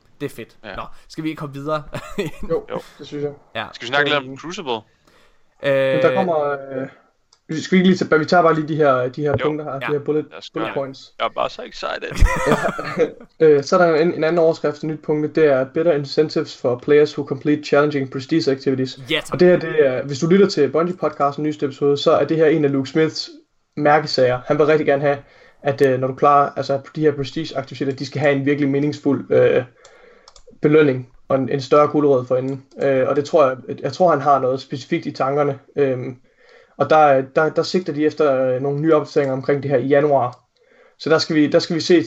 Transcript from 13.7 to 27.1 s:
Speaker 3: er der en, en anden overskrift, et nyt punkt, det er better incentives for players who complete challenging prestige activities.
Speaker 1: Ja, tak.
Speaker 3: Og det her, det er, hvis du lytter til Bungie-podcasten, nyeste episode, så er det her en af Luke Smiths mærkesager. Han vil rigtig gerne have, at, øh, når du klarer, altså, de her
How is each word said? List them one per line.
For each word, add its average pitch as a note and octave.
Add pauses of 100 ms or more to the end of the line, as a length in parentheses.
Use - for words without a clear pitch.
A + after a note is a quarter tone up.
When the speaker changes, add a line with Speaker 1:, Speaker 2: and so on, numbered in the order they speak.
Speaker 3:
er F3
der D#3+
en, F3
en D3+
anden E3
overskrift, D#3
et -
nyt D#3
punkt, D3+
det E3
er C3
better D#3+
incentives D3
for B2
players D3
who C#3
complete D3
challenging C#3+
prestige C#3
activities. C3 (120)
Speaker 1:
Ja, D#3
tak. -
Speaker 3:
Og D3
det F3+
her, F3+
det D#3
er, B2+
hvis C#3+
du E3
lytter F#3+
til C#3
Bungie-podcasten, D3+
nyeste D3+
episode, C#3+
så D#3+
er -
det E3
her D#3+
en D3+
af C#3
Luke C3+
Smiths - (460)
mærkesager. D3
Han D3
vil D3+
rigtig D3+
gerne C#3
have, C#3+ (440)
at, C#3+
øh, C3
når C3
du C3
klarer, C#3+
altså, C3+ (160)
de D#3
her D3+